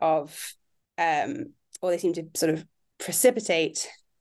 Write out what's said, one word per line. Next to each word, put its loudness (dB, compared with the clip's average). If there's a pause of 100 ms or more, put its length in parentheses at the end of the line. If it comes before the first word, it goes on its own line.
of, 0 (440)
um, -2 (280)
or 0
they 2
seem 0
to -8
sort 2
of -6 (340)
precipitate 2 (320)